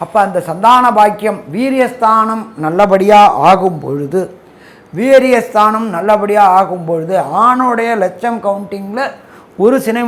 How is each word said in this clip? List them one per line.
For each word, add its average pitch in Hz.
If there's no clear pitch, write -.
அப்ப 214
அந்த 185
சந்தான 233
பாக்கியம் 208
வீரியஸ்தானம் 226
நல்லபடியா 196
ஆகும் 185
பொழுது, 143
வீரியஸ்தானம் 226
நல்லபடியா 208
ஆகும் 175
பொழுது 165
ஆணுடைய 240
லட்சம் 220
கவுண்டிங்ல 202
ஒரு 254
சினை 233